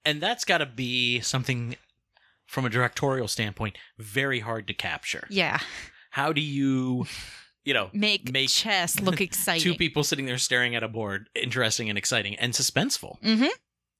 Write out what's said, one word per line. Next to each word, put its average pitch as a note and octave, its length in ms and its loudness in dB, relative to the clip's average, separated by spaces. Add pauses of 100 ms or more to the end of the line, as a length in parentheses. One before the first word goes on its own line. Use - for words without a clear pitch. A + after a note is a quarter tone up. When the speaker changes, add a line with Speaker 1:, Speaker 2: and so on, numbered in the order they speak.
Speaker 1:
And D3+ 160 2
that's A3 240 -2
gotta E3 220 4
be B2 540 0
something B2 560 -2 (680)
from C3 200 -2
a - 20 2
directorial B2 600 2
standpoint, G#2+ 500 -2 (200)
very A#2+ 420 0
hard A2 260 -6
to - 80 -4
capture. - 560 -6
Speaker 2:
Yeah. F#3+ 300 2 (500)
Speaker 1:
How D3 240 0
do D3+ 80 0
you, C3 640 0 (580)
you C#3 80 2
know, G#2 220 2
Speaker 2:
Make G3+ 360 0
Speaker 1:
make C3+ 200 2
Speaker 2:
chess F#3+ 500 2
look F#3+ 200 2
Speaker 1:
<laughs> - 20 2
Speaker 2:
exciting. E3+ 400 0
Speaker 1:
two F3 120 2
people D3+ 300 0
sitting C#3 220 -2
there B2 100 -2
staring B2 400 2
at A2+ 60 -2
a A2+ 60 -2
board G#2+ 460 -6
interesting A#2 540 0
and G#2 80 -2
exciting G2+ 400 -2
and A#2+ 160 -2
suspenseful? - 720 0
Speaker 2:
Mm-hmm. A3 240 4 (540)